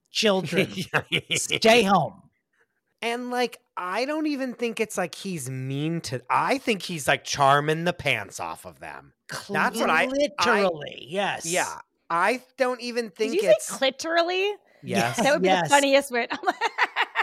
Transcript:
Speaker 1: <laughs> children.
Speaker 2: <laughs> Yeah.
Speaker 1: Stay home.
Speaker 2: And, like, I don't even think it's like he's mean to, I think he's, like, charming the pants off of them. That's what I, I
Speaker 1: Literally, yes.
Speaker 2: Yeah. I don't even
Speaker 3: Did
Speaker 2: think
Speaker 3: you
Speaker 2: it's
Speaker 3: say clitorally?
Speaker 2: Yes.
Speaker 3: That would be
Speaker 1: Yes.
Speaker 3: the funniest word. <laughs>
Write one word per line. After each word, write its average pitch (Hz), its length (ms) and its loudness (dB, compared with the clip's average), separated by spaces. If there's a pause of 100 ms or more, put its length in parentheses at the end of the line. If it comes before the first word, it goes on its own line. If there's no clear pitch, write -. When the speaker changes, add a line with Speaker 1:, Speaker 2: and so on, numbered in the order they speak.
Speaker 1:
<laughs> - 100 -20
children. 185 600 2
Speaker 2:
<laughs> - 380 -4
Yeah. 170 120 -2 (160)
Speaker 1:
Stay 220 460 4
home. 175 400 2 (760)
Speaker 2:
And, 247 300 -4
like, 247 280 -2 (180)
I 185 260 -2
don't 302 240 -2
even 262 260 -2
think 226 280 -4
it's 214 160 -6
like 180 180 -4
he's 160 340 -6
mean 139 520 -4
to, 127 280 -6
I 160 280 2
think 220 240 -2
he's, 165 260 -6
like, 143 160 2
charming 147 640 4
the 175 80 0
pants 113 480 -4
off 82 240 -10
of 78 160 -18
them. 71 320 -16 (360)
That's 226 300 -2
what 208 100 0
I, 165 140 4
I 185 40 0
Speaker 1:
Literally, 202 1000 0
yes. 170 380 -4
Speaker 2:
Yeah. 147 340 -2 (300)
I 196 340 2 (140)
don't 254 240 0
even 240 240 -4
Speaker 3:
Did 202 100 -14
Speaker 2:
think 330 260 0
Speaker 3:
you 427 100 4
Speaker 2:
it's - 160 4
Speaker 3:
say 269 240 0
clitorally? 339 600 0 (320)
Speaker 2:
Yes. 120 320 0
Speaker 3:
That 262 160 4
would 294 120 2
be 185 40 4
Speaker 1:
Yes. 185 160 4
Speaker 3:
the 156 60 -2
funniest 277 420 4
word. 247 180 -2
<laughs> - 140 -8 (800)